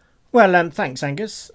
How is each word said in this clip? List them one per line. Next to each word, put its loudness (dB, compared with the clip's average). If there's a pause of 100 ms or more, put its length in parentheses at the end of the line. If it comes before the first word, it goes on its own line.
(320)
Well, 6
um, 2
thanks, -8
Angus. -8